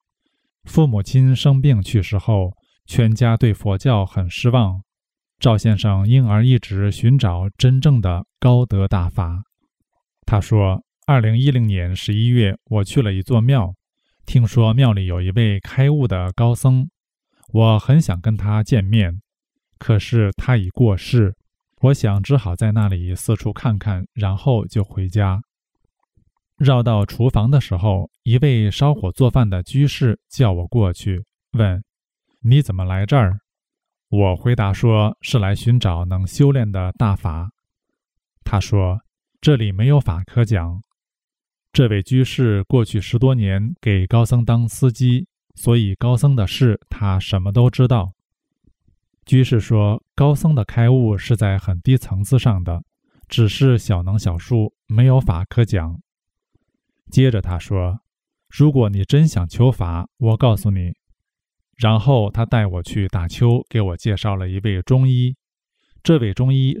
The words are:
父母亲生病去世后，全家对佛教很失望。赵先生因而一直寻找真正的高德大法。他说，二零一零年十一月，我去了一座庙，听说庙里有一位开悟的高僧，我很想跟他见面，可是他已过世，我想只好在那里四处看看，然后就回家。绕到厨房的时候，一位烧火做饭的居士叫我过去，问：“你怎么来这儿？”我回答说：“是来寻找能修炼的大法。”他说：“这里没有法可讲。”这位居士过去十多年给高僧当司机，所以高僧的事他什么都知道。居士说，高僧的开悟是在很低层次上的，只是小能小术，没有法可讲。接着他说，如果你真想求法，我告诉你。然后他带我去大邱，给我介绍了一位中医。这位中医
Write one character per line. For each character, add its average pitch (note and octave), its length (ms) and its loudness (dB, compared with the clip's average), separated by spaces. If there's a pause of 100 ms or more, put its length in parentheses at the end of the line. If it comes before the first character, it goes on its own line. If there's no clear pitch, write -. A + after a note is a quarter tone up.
(640)
父 D#3 240 2
母 G#2 120 0
亲 C3 340 2
生 C3+ 280 2
病 B2+ 180 4
去 F#2+ 220 -2
世 G2 160 -4
后， F#2+ 340 -2 (320)
全 A2 300 0
家 A2+ 220 2
对 A2 180 2
佛 F#2+ 240 -4
教 A2 260 0
很 F2+ 240 -4
失 A#2+ 220 -2
望。 G2 320 0 (560)
赵 A2+ 180 2
先 G#2 220 0
生 G2 280 0
因 B2+ 200 4
而 G#2+ 180 2
一 B2+ 140 4
直 G2 320 -4
寻 B2 260 2
找 F#2 340 -2
真 C3 300 2
正 C3+ 200 2
的 F2+ 260 -2 (140)
高 B2 260 2
德 G2 220 0
大 F2 200 -2
法。 F2 360 -6 (840)
他 G#2 140 2
说， G2 420 0 (240)
二 C#3 140 4
零 A2 180 0
一 C#3 140 2
零 B2 120 0
年 F#2 300 -2
十 - 180 -6
一 A2 140 0
月， A#2 380 2
我 G#2+ 180 -2
去 - 180 -2
了 G#2 120 -2
一 F#2+ 100 -4
座 A#2+ 180 0
庙， A2+ 320 0 (540)
听 A#2+ 180 2
说 A2+ 300 2
庙 B2+ 180 4
里 F#2+ 140 -2
有 F2+ 160 -4
一 F#2 80 -2
位 G2+ 300 0
开 C3+ 280 0
悟 D3 200 0
的 F#2 240 -4
高 A#2+ 200 0
僧， C3 380 0 (600)
我 A2 260 4
很 D3+ 240 2
想 F2 180 -4
跟 A2 160 -2
他 G#2+ 280 -2
见 G#2+ 200 0
面， F#2+ 380 -2 (560)
可 A2 220 0
是 G#2+ 320 -2
他 - 240 -2
已 F#2 140 -2
过 A2 260 2
世， G#2 400 0 (460)
我 C#3 120 4
想 G2+ 260 -2
只 C#3 160 0
好 F#2 200 -2
在 G#2+ 160 -2
那 G#2+ 160 0
里 F2+ 260 -4
四 G#2+ 220 -2
处 - 160 -8
看 A2 260 -4
看， F#2+ 260 -4 (100)
然 G2 220 -2
后 A#2+ 300 0
就 G#2+ 160 -4
回 F#2+ 260 -6
家。 G2 320 -2 (1160)
绕 B2+ 260 2
到 G#2+ 240 2
厨 A#2 240 0
房 A2+ 180 0
的 C#3 120 4
时 - 160 -6
候， F#2+ 340 -2 (140)
一 A#2 140 2
位 A#2+ 300 2
烧 C#3+ 240 0
火 G2 200 -4
做 B2 180 2
饭 A#2+ 180 2
的 F#2 140 -4
居 C#3 240 0
士 B2 320 -2 (100)
叫 A#2+ 220 0
我 F2 160 -4
过 G2+ 260 0
去， F#2+ 320 -6 (280)
问 G2+ 280 0 (640)
：“你 B2+ 180 4
怎 G2 140 -4
么 F#2 100 -4
来 F#2+ 220 -2
这 C#3+ 100 0
儿？” G2+ 220 2 (720)
我 G2 240 2
回 A#2+ 220 -2
答 G2 160 0
说 G#2+ 500 2
：“是 - 160 -2
来 G2 160 0
寻 A#2+ 240 0
找 F2+ 260 -2
能 F#2 220 -4
修 C#3+ 240 2
炼 A#2 220 -2
的 F#2 260 -4
大 G#2 160 0
法。” E2 380 -8 (920)
他 - 160 -4
说 F#2+ 400 -2 (420)
：“这 D3+ 140 2
里 A2 160 -2
没 G2 160 -2
有 C#3+ 140 4
法 F2 240 -8
可 A#2+ 200 0
讲。” F2+ 380 -2 (880)
这 B2+ 160 4
位 G2+ 140 0
居 B2+ 220 0
士 G#2+ 380 0
过 B2 200 0
去 G#2+ 160 -4
十 A2+ 200 -4
多 C3 160 2
年 G#2 480 -2
给 F#2+ 240 0
高 A#2 180 2
僧 A#2+ 180 0
当 A#2 240 0
司 B2+ 240 0
机， B2 380 0 (280)
所 A#2+ 200 0
以 G2 200 0
高 A#2+ 200 0
僧 C#3 180 2
的 G#2 120 0
事 A#2+ 420 0
他 F#2+ 320 -2
什 F#2 220 -4
么 G2 100 -4
都 A#2+ 160 4
知 B2+ 180 2
道。 G#2 280 -2 (1120)
居 B2+ 180 4
士 A2+ 160 0
说， G#2 420 0 (120)
高 D3 200 2
僧 D#3 200 0
的 A2 100 0
开 A#2 240 0
悟 A#2 300 2
是 - 180 -2
在 G2 220 -2
很 F2+ 240 -4
低 B2+ 160 4
层 G2 260 -6
次 B2+ 140 0
上 G2 260 0
的， F2 180 -6 (460)
只 A2+ 180 0
是 B2 300 2
小 F#2 260 -2
能 F#2+ 160 -2
小 F2 200 -4
术， A2 340 -2 (140)
没 A2+ 180 2
有 C3 160 4
法 F2+ 240 -4
可 A#2 220 0
讲。 E2 340 -4 (1080)
接 C3 200 4
着 G2+ 120 -2
他 F2+ 160 -6
说， F#2 420 -4 (480)
如 D3 240 2
果 A#2+ 160 2
你 G2 160 -2
真 D3+ 240 2
想 F2 180 -2
求 A#2 240 2
法， E2+ 460 -6
我 A2+ 200 0
告 A2+ 200 2
诉 G2+ 140 -2
你。 F2+ 240 -4 (840)
然 A2 240 2
后 A2+ 300 2
他 A2+ 160 -4
带 A2 200 0
我 F2+ 160 -6
去 G2+ 260 -4
大 E2+ 200 -4
邱， A#2+ 400 0
给 A2+ 140 -2
我 F2+ 120 -4
介 G2+ 220 -4
绍 G#2 180 -4
了 F#2+ 140 -6
一 F#2+ 120 -6
位 G2 200 -4
中 C3 260 2
医。 B2+ 300 -2 (640)
这 E3 160 2
位 G#2+ 140 -2
中 C3 220 0
医 C3 260 0